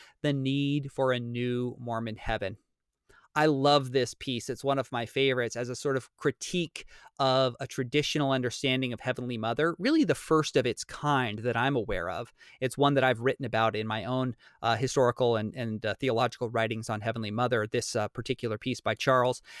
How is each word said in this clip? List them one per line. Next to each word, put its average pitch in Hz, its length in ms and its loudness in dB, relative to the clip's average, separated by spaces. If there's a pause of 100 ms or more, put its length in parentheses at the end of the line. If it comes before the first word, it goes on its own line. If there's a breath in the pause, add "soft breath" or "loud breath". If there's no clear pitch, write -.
(220 loud breath)
The 147 120 2
Need 139 580 0
for 131 200 0
a 123 80 0
New 120 600 -2
Mormon 113 360 -6
Heaven. 104 420 -2 (760 soft breath)
I 151 120 4
love 139 460 4
this 127 220 2
piece. 123 360 -6
It's 120 140 -8
one 135 160 2
of 131 100 -8
my 120 160 -4
favorites 127 480 0
as 120 140 -4
a 123 80 -8
sort 139 200 -2
of 127 200 -4
critique - 720 -4 (340 loud breath)
of 131 400 2
a 131 80 -8
traditional 139 640 0
understanding 131 600 -2
of 120 60 -8
Heavenly 123 400 -6
Mother, 117 400 -2
really 294 240 2
the 165 140 2
first - 400 0
of 123 100 4
its - 160 -2
kind 127 580 0
that 117 160 -2
I'm 131 200 2
aware 95 340 -2
of. 95 220 -8 (280 loud breath)
It's 127 180 -2
one 139 160 6
that 135 100 6
I've 127 160 2
written 131 240 0
about 110 320 2
in 107 100 -2
my 110 180 -4
own, 127 300 -2 (260 soft breath)
uh, 117 140 2
historical 120 640 2
and, 107 180 -2
and, 113 320 -6
uh, 104 140 0
theological 123 480 0
writings 113 420 -2
on 107 100 -4
Heavenly 110 300 -4
Mother, 113 400 0
this, - 240 -2
uh, 107 140 0
particular 117 500 -4
piece 127 220 -4
by 110 160 -2
Charles, 127 440 2 (200 loud breath)